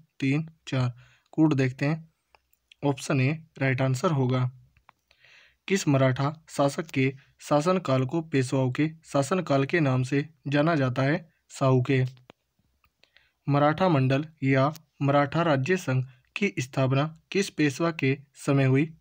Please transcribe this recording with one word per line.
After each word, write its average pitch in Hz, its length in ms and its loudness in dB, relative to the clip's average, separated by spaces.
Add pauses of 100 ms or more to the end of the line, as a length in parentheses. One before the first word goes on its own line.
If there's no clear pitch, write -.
(200)
तीन, 139 280 -2 (200)
चार। 127 260 -2 (380)
कूट 156 220 2
देखते 131 320 0
हैं, 160 260 -4 (720)
ऑप्शन 143 360 -2
ए 147 240 -2 (140)
राइट 131 240 0
आंसर 131 280 0
होगा। 127 420 0 (1160)
किस 190 200 0
मराठा 139 600 0
शासक 143 380 -2
के 135 280 -2 (260)
शासनकाल 147 640 0
को 165 160 -4
पेशवाओं 131 520 -2
के 151 180 -2 (140)
शासनकाल 143 600 0
के 170 160 -2
नाम 131 220 2
से 143 260 -2 (200)
जाना 147 260 2
जाता 131 280 0
है? 147 300 -2 (160)
साहू 131 340 2
के। 131 220 2 (1400)
मराठा 151 400 2
मंडल 135 380 2 (160)
या 135 300 2 (300)
मराठा 143 400 2
राज्य 160 340 0
संघ 131 300 -2 (300)
की - 220 -2
स्थापना 135 640 -2 (100)
किस 196 200 -2
पेशवा 156 400 0
के 139 280 -2 (160)
समय 139 300 0
हुई? 135 360 2